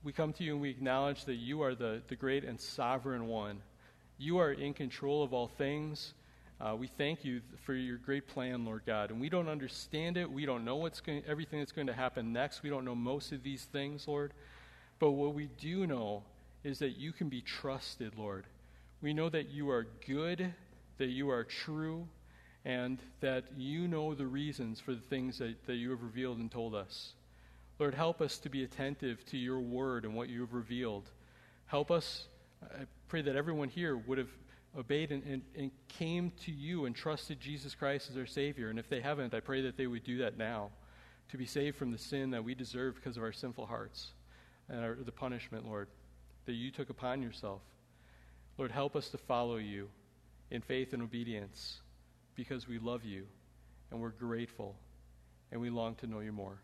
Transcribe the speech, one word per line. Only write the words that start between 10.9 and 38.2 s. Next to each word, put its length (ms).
going, 260
everything 320
that's 120
going 160
to 60
happen 380
next. 320
We 60
don't 160
know 100
most 360
of 120
these 220
things, 420
Lord. 260
But 120
what 220
we 160
do 260
know 380
is 160
that 180
you 140
can 160
be 140
trusted, 760
Lord. 280
We 120
know 160
that 200
you 200
are 180
good, 460
that 100
you 220
are 140
true, 640
and 360
that 240
you 300
know 280
the 100
reasons 540
for 140
the 80
things 380
that, 260
that 100
you 160
have 100
revealed 360
and 120
told 240
us. 400
Lord, 160
help 280
us 160
to 120
be 140
attentive 640
to 120
your 220
word 460
and 100
what 140
you 100
have 140
revealed. 560
Help 260
us, 380
I 220
pray 120
that 140
everyone 320
here 300
would 200
have 120
obeyed 340
and, 120
and, 180
and 160
came 440
to 60
you 340
and 100
trusted 440
Jesus 360
Christ 340
as 60
their 100